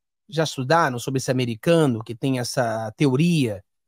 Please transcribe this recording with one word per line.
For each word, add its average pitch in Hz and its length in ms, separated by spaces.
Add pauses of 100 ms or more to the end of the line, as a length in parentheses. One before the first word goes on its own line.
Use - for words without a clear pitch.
(280)
Já 156 160
estudaram 139 540
sobre 135 200
esse - 120
americano 127 720
que 117 120
tem 131 240
essa 113 580
teoria 139 680 (260)